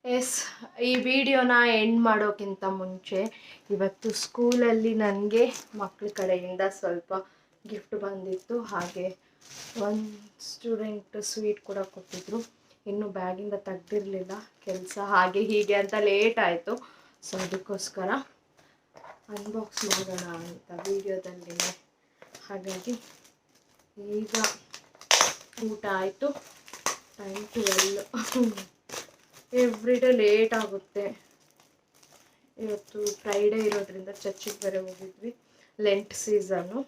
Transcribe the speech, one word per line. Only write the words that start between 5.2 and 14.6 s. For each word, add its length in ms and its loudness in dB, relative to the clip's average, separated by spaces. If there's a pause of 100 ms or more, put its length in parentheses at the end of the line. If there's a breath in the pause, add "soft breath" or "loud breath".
ಮಕ್ಳ 260 -8 (120)
ಕಡೆಯಿಂದ 440 0 (160)
ಸ್ವಲ್ಪ 320 -4 (600 soft breath)
ಗಿಫ್ಟ್ 340 -10
ಬಂದಿತ್ತು. 520 -6 (140)
ಹಾಗೆ 360 -4 (800 soft breath)
ಒಂದು 280 -2 (360)
ಸ್ಟೂಡೆಂಟ್ 680 -6 (140)
ಸ್ವೀಟ್ 380 -2
ಕೂಡ 100 -4 (180)
ಕೊಟ್ಟಿದ್ರು. 420 -10 (540 soft breath)
ಇನ್ನು 160 -4 (100)
ಬ್ಯಾಗಿಂದ 380 -4 (120)
ತೆಗ್ದಿರ್ಲಿಲ್ಲ, 640 -4 (340)